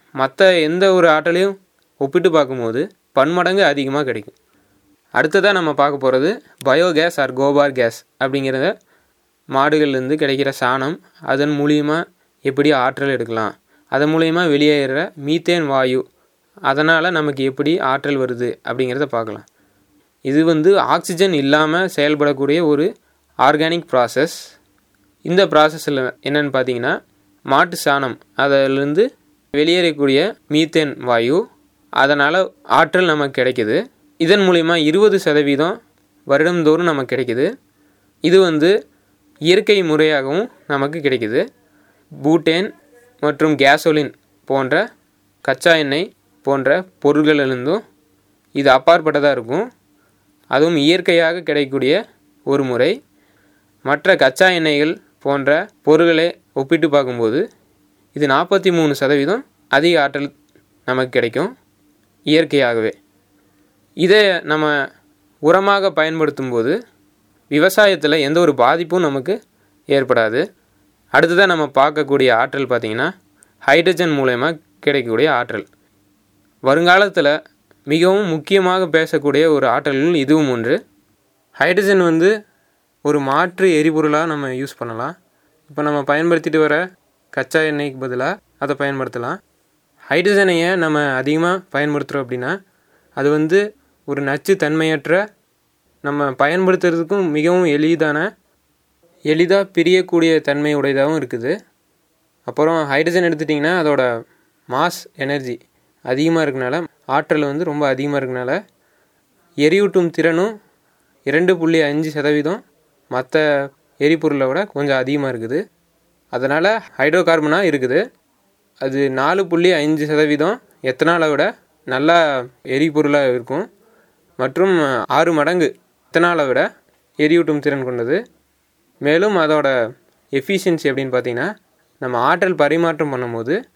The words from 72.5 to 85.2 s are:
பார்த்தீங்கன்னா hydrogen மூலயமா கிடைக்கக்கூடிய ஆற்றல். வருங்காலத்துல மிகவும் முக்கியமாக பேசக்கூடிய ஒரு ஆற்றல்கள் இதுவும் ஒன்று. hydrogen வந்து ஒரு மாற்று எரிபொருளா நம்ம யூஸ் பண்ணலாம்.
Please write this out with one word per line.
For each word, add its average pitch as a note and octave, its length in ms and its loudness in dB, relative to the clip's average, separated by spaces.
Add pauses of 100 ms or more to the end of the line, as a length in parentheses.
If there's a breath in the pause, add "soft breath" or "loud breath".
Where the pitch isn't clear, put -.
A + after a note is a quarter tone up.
பார்த்தீங்கன்னா A#2+ 360 -2 (560 soft breath)
hydrogen E3 520 2
மூலயமா C3 340 0 (320)
கிடைக்கக்கூடிய C3 520 0
ஆற்றல். A#2+ 320 -4 (1000)
வருங்காலத்துல F3 640 2 (580)
மிகவும் F3+ 400 2
முக்கியமாக F#3 640 0
பேசக்கூடிய D3+ 640 0
ஒரு C3+ 160 2
ஆற்றல்கள் C#3+ 540 0
இதுவும் D3 280 2
ஒன்று. A#2+ 240 -2 (800)
hydrogen F#3 540 2
வந்து E3 220 2 (760)
ஒரு D3 160 0
மாற்று F3 500 0
எரிபொருளா D#3 540 2
நம்ம C#3+ 280 -6
யூஸ் C3 260 -8
பண்ணலாம். A#2+ 360 -8 (540)